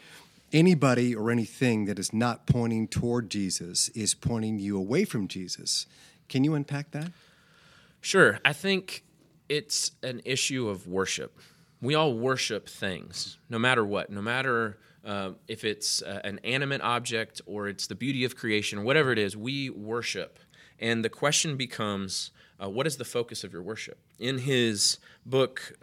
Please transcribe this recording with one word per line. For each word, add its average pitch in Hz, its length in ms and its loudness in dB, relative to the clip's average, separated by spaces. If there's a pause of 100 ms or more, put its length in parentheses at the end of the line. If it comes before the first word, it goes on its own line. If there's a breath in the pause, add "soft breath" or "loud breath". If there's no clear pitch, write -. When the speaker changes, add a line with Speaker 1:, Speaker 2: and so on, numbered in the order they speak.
(540 loud breath)
Speaker 1:
anybody 131 600 6
or 107 160 0
anything 117 540 2
that 98 140 -2
is 95 160 -4
not 117 320 0
pointing 117 420 2
toward 120 400 0
Jesus 90 600 -2
is 107 240 -2
pointing 110 440 -2
you 98 200 -2
away 120 260 2
from 104 240 -4
Jesus. - 580 -6 (440 loud breath)
Can 135 140 4
you 156 100 2
unpack 143 380 -4
that? 160 200 -8 (880 soft breath)
Speaker 2:
Sure. 135 440 8
I 143 100 6
think - 500 -2 (440)
it's - 440 -2 (100)
an 120 220 -6
issue 127 440 0
of 92 180 -4
worship. 90 520 -2 (440 loud breath)
We 139 120 2
all 151 200 4
worship 117 540 0
things, - 720 -8 (100)
no 117 100 -4
matter 120 260 6
what, 98 260 -2
no 101 120 -6
matter, 117 560 -2 (260 soft breath)
uh, 101 260 -4 (180)
if 113 160 -10
it's, - 380 -2
uh, 98 220 -8
an 101 200 -6
animate 139 380 -2
object 117 640 -2
or 101 220 -6
it's 98 180 -6
the 107 80 -6
beauty 127 300 -2
of 123 120 -4
creation, 107 480 -2
whatever 135 280 4
it 110 60 2
is, 104 180 0
we 131 340 -6
worship. 107 680 -6 (400 loud breath)
And 113 260 0
the 113 40 2
question 143 480 0
becomes, 104 760 -4 (300 soft breath)
uh, 98 60 -6
what 123 180 -2
is 135 120 -4
the 123 80 -8
focus 117 380 -6
of 92 80 -12
your 85 100 -10
worship? 107 360 -12 (200)
In 131 200 -2
his 120 600 2 (260 loud breath)
book, 131 480 0 (100)